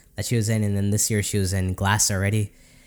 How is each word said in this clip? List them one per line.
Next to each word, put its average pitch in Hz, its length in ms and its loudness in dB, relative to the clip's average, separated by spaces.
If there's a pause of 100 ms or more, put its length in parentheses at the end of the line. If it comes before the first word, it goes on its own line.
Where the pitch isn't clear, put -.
(160)
that 107 100 -6
she 123 100 -2
was 110 140 0
in, 110 140 2
and 101 120 0
then 101 160 0
this 104 180 0
year 104 140 0
she - 160 -2
was 92 140 0
in 92 200 0
Glass 101 380 0
already. 101 400 0 (360)